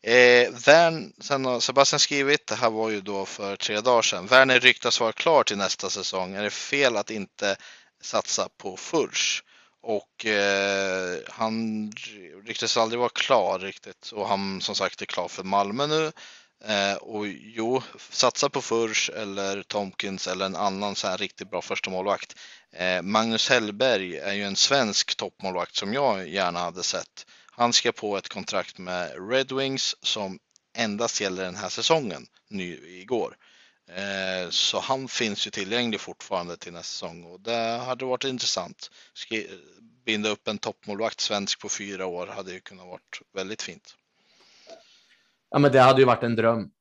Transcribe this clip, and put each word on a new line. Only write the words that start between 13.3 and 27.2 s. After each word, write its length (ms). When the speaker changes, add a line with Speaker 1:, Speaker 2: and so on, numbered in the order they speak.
Speaker 1:
riktigt. 540
Och 160
han, 320
som 140
sagt, 280
är 40
klar 220
för 160
Malmö 420
nu. 260
Eh, 320
och 320
jo, 540
satsa 380
på 120
Furch 500
eller 520
Tomkins 680
eller 180
en 100
annan 400
så 120
här 100
riktigt 320
bra 120
första 280
målvakt. 480
Eh, 300
Magnus 460
Hellberg 680
är 140
ju 100
en 140
svensk 600
toppmålvakt 600
som 160
jag 360
gärna 300
hade 240
sett. 440